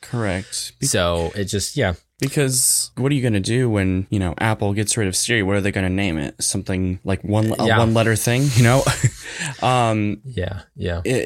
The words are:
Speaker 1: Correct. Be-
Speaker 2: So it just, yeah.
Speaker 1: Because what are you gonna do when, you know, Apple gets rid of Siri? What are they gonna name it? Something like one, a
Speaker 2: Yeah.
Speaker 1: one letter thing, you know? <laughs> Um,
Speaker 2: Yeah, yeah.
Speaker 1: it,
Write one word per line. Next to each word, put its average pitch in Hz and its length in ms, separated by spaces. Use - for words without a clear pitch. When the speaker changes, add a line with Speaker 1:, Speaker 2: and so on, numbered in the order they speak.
Speaker 1:
Correct. 98 800
Be- 139 80
Speaker 2:
So 87 480
it 101 100
just, 98 320
yeah. 98 160
Speaker 1:
Because 135 760
what 131 160
are 147 40
you 127 60
gonna 110 180
do 117 300
when, 95 400
you 107 80
know, 90 220
Apple 107 340
gets 104 240
rid 104 100
of 92 80
Siri? 113 280
What 98 120
are 101 60
they 98 100
gonna 92 180
name 92 280
it? - 240
Something 92 600
like 95 200
one, 107 360
a 113 80
Speaker 2:
Yeah. 110 100
Speaker 1:
one 113 160
letter 113 220
thing, 123 400
you 123 80
know? 127 260
<laughs> - 720
Um, 113 640
Speaker 2:
Yeah, 98 380
yeah. 85 300
Speaker 1:
it, 123 100